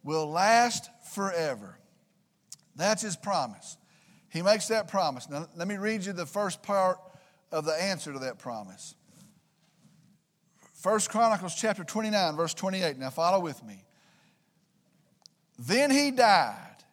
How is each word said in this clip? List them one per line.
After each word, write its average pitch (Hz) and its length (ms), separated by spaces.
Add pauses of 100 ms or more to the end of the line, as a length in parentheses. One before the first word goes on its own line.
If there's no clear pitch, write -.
will 151 260
last 226 600 (220)
forever." 156 680 (960)
That's 196 260
his 208 140
promise. 143 640 (520)
He 160 120
makes 202 260
that 214 220
promise. 151 400
Now, 147 260
let 170 120
me 202 100
read 208 280
you 196 80
the 175 120
first 196 360
part 185 380 (520)
of 156 140
the 156 80
answer 160 400
to 135 60
that 127 200
promise. 104 540 (1800)
First 208 360
Chronicles 214 460
chapter 196 300
twenty-nine, 208 500
verse 160 180
twenty-eight. 185 440
Now 131 120
follow 175 300
with 156 240
me. 101 220 (1700)
"Then 233 340
he 285 200
died 170 540 (280)